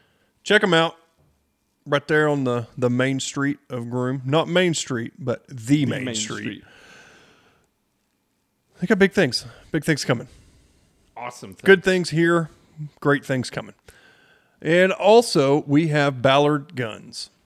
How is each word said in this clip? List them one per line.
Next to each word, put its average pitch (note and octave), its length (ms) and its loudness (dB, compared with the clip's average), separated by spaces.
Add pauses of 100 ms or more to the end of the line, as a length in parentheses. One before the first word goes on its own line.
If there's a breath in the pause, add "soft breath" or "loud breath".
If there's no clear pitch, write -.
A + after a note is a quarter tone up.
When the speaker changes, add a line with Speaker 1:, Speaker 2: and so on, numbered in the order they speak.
(440 soft breath)
Speaker 1:
Check G#3 200 2
'em F#3+ 100 2
out. E3 240 2 (880)
Right C#3+ 220 -2
there D3+ 200 2
on C#3+ 180 0
the, A#2+ 220 -2 (100)
the B2 120 0
main C3 320 0
street C#3+ 380 -4 (100)
of A#2+ 200 -10
Groom. B2+ 360 -4
Not C#3+ 240 0
Main F3 240 2
Street, B2 460 -6
but B2+ 280 -6
the - 60 -20
Speaker 2:
The C3+ 320 0
Speaker 1:
main G#2 200 -4
Speaker 2:
main A#2+ 100 -6
Speaker 1:
street. G#2+ 260 -8
Speaker 2:
street. G#2 220 -10 (2250 soft breath)
Speaker 1:
They F3+ 80 -6
got G#3+ 120 4
big G3 140 4
things. C#3+ 320 0 (260 loud breath)
Big D3+ 120 -2
things D#3 200 0
coming. A#2+ 240 -2 (880 soft breath)
Speaker 2:
Awesome A#2+ 360 -14
things. - 100 -20
Speaker 1:
Good F#3+ 220 4
things F#3 260 0
here. E3+ 400 0 (500 loud breath)
Great C#3+ 260 0
things B2+ 240 -4
coming. G#2+ 260 -12 (840 soft breath)
And F3+ 300 2
also, F3 760 4
we D3+ 220 2
have C#3+ 320 0
Ballard C#3+ 540 2
Guns G#2+ 540 -12 (160)